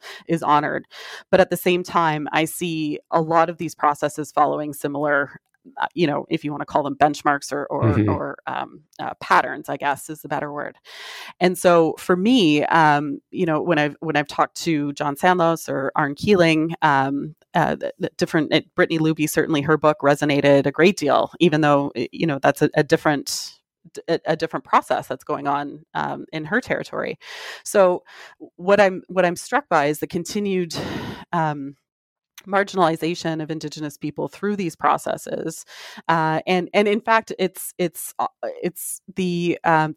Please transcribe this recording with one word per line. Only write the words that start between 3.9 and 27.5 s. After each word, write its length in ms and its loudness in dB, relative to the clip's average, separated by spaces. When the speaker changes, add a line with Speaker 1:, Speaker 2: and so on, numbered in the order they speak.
Speaker 1:
following 400 0
similar, 680 -2
uh, 140 -2
you 140 2
know, 200 -4
if 160 -4
you 60 -4
wanna 140 -8
call 180 0
them 140 -4
benchmarks 560 0
or, 140 -4
or, 160 -4
Speaker 2:
Mm-hmm. 260 2
Speaker 1:
or, 280 -4
um, 340 -8
uh, 220 -8
patterns, 480 0
I 80 -6
guess 340 -6
is 120 -14
the 60 -16
better 240 -6
word. 240 -10
And 180 2
so 420 4
for 180 0
me, 480 4
um, 560 2
you 160 -2
know, 160 0
when 160 0
I've, 220 -2
when 160 -4
I've 100 0
talked 360 -2
to 320 -2
John 200 -4
Sandlos 540 2
or 260 -4
Arn 220 0
Keeling, 640 4
um, 540 0
uh, 220 0
the, 220 -8
the 180 -6
different, 360 0
it, 220 -2
Brittany 240 0
Luby, 300 0
certainly 320 0
her 160 2
book 260 2
resonated 640 4
a 80 0
great 240 4
deal, 420 2
even 220 4
though, 340 2
y-, 160 -4
you 160 -4
know, 120 -2
that's 240 2
a, 120 2
a 80 2
different, 760 -2
d-, 160 -14
a, 160 0
a 120 0
different 280 -6
process 420 0
that's 160 -8
going 240 -6
on, 380 -4
um, 380 -6
in 140 -8
her 160 -2
territory. 560 -6